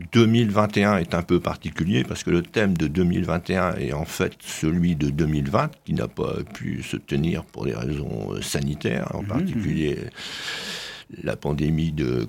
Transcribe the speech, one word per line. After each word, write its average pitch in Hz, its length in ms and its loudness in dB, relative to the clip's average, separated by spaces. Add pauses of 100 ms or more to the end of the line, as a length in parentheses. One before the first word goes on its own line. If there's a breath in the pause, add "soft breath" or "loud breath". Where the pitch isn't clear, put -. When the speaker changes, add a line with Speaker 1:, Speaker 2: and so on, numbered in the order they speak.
(120)
Speaker 1:
deux 113 160 8
mille 113 240 4
vingt 104 260 4
et 101 60 4
un 104 160 6
est 85 160 -2
un 85 80 2
peu 87 160 4
particulier 85 640 0
parce - 200 -6
que - 60 -2
le 85 140 4
thème 98 340 2
de 82 80 2
deux 76 180 2
mille 90 220 2
vingt 82 240 -2
et 92 60 2
un 90 180 2
est 67 200 -2
en 73 120 -2
fait - 340 -2
celui 85 560 2
de 73 140 0
deux 76 160 0
mille 73 240 0
vingt, 143 220 2 (140)
qui - 100 -2
n'a - 120 0
pas - 360 -4 (100)
pu - 300 -8
se - 140 -6
tenir 80 480 -2
pour - 200 -10
des 67 80 -2
raisons, 57 640 -4
euh, 50 80 -6
sanitaires, - 720 -2
en 90 80 -4
Speaker 2:
Mhm, 104 40 -6
Speaker 1:
particulier 104 680 0
Speaker 2:
mhm. - 1300 -10
Speaker 1:
la 76 120 -2
pandémie 78 560 0
de 64 380 0